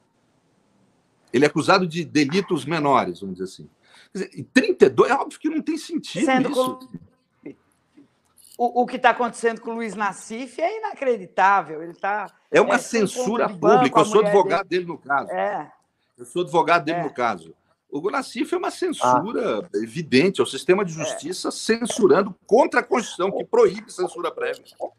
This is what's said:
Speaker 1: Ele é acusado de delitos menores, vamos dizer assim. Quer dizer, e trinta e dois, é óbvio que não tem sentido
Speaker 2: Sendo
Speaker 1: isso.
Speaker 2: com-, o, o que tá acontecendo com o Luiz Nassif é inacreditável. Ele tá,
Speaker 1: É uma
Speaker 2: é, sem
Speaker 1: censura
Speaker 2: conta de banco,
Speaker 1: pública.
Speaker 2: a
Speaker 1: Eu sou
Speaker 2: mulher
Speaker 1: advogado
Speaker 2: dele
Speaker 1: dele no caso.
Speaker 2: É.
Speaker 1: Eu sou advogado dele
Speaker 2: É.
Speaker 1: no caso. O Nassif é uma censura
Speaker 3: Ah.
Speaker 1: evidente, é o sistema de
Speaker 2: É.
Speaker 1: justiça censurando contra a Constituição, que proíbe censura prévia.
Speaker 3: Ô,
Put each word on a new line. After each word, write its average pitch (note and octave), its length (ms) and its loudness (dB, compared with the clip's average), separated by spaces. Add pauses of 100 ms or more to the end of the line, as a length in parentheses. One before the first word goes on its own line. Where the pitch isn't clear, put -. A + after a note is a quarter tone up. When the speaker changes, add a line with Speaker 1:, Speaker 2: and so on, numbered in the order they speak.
(1300)
Speaker 1:
Ele D3 120 4
é D3 40 4
acusado E3+ 380 2
de E3 180 -6
delitos C#3+ 600 0
menores, C#3 560 0
vamos F#2+ 160 -10
dizer F#2 80 -8
assim. D#2 260 -14 (420)
Quer G3 60 -10
dizer, F#3 160 -8
e D3+ 80 -12
trinta A#3+ 440 4
e C3+ 40 6
dois, G3 200 4
é A#3+ 40 4
óbvio C4 240 -4
que D4+ 100 -4
não D#4 140 -2
tem D#4+ 160 -6
sentido D#4 480 -6
Speaker 2:
Sendo C4 240 2
Speaker 1:
isso. B3+ 280 -2
Speaker 2:
com-, - 760 -20 (1040)
o, A#3+ 240 0
o A#3 40 0
que - 120 -6
tá A#3+ 120 6
acontecendo A3+ 500 -2
com A3+ 100 -10
o A3+ 40 -8
Luiz A3+ 200 -8
Nassif A3 680 -8
é G4+ 180 -2
inacreditável. G3 1040 0
Ele E3+ 120 -14
tá, G3+ 360 -6 (200)
Speaker 1:
É D#3 100 6
uma A#3+ 140 4
Speaker 2:
é, A#3+ 40 4
sem A3+ 280 0
Speaker 1:
censura A#3+ 380 -2
Speaker 2:
conta G#3+ 100 -4
de F3 60 -14
banco, G#3+ 160 6
Speaker 1:
pública. B3+ 220 4
Speaker 2:
a G#3+ 40 8
Speaker 1:
Eu - 20 2
sou G#3 120 2
Speaker 2:
mulher G#3 120 4
Speaker 1:
advogado G3 400 2
Speaker 2:
dele F3+ 160 -2
Speaker 1:
dele E3+ 80 -10
no C3+ 60 -12
caso. C3 320 -4
Speaker 2:
É. F#3 420 -6 (460)
Speaker 1:
Eu B2 80 -20
sou F3 160 -6
advogado D#3+ 420 2
dele E3 140 -4
Speaker 2:
É. F3 40 -4
Speaker 1:
no D3+ 80 -6
caso. F#2+ 440 -4 (360)
O D#3+ 200 -6
Nassif - 440 -6
é - 20 0
uma F4+ 140 -6
censura F#3+ 880 -2
Speaker 3:
Ah. F2+ 140 -12
Speaker 1:
evidente, C3 680 0
é - 20 2
o A2+ 40 0
sistema F3+ 360 0
de E3 160 -6
Speaker 2:
É. D3+ 60 -8
Speaker 1:
justiça C#4 460 -8
censurando G3+ 840 2 (120)
contra C4 340 4
a - 20 4
Constituição, - 480 -2
que - 140 -6
proíbe G#3+ 480 2
censura E3+ 380 -6
prévia. C3+ 340 -8 (160)
Speaker 3:
Ô, - 180 -10